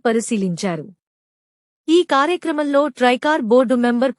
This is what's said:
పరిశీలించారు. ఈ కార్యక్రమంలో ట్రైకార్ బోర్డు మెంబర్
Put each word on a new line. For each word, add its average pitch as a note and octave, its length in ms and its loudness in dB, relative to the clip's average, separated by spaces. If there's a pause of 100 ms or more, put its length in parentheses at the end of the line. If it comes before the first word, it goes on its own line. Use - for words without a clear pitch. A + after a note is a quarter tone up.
పరిశీలించారు. F#3+ 800 -4 (1000)
ఈ E4 100 4 (160)
కార్యక్రమంలో D4 720 0 (160)
ట్రైకార్ B3+ 500 0
బోర్డు B3+ 260 4 (100)
మెంబర్ B3 320 -2